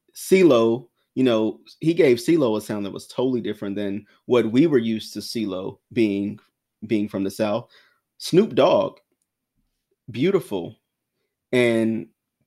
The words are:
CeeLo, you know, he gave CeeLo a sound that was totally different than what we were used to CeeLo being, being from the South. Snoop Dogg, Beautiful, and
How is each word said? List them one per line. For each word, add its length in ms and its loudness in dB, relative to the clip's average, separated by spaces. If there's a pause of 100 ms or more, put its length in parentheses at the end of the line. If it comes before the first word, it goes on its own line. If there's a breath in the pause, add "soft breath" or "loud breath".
(140)
CeeLo, 720 2 (280)
you 80 0
know, 360 0 (200)
he 140 0
gave 240 4
CeeLo 400 0
a 40 -6
sound 240 -6
that 80 -8
was 140 -14
totally 340 -4
different 340 -8
than 300 -6 (200 soft breath)
what 260 2
we 160 4
were 100 2
used 360 -4
to 60 -12
CeeLo 600 -8 (120)
being, 480 -2 (460)
being 240 -2
from 140 -6
the 80 -4
South. 380 -4 (500 soft breath)
Snoop 340 0
Dogg, 460 2 (1120)
Beautiful, 680 -2 (720)
and 560 0 (400)